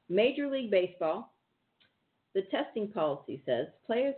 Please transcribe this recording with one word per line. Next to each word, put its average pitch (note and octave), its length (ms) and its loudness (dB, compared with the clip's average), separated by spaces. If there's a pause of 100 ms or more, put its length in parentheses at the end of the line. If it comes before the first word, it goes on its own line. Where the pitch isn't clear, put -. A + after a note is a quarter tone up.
Major C4+ 400 2
League C4+ 220 -4
Baseball, F3+ 640 0 (1000)
the G3 160 2
testing A#3+ 380 -2
policy D3 580 -2
says C3 200 2 (200)
players C4 320 0